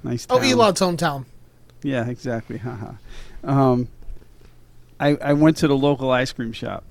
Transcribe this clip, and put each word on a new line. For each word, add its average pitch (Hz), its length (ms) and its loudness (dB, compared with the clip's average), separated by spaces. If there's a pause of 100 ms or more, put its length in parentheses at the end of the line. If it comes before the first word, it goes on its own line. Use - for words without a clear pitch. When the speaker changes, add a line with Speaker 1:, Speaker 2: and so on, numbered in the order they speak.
Speaker 1:
Nice 123 260 -6
Speaker 2:
Oh, 254 100 4
Speaker 1:
town. 269 80 2
Speaker 2:
Elon's 233 320 4
hometown. 160 460 0 (560)
Speaker 1:
Yeah, 127 260 -2
exactly. 120 500 -8
<laughs> - 20 -10
Ha, 120 160 -8
ha. 101 200 -12 (480)
Um, 131 440 2 (1120)
I, 147 160 2
I 143 180 -2
went 151 240 6
to 160 100 2
the 143 80 4
local 131 360 2
ice 127 200 0
cream 113 220 -8
shop 98 380 -8